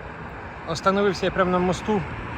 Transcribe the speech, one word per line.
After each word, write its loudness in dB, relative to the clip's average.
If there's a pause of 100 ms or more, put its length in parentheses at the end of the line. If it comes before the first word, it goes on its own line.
(680)
Остановився 2
я 2
прямо 2
на 4
мосту. 2 (380)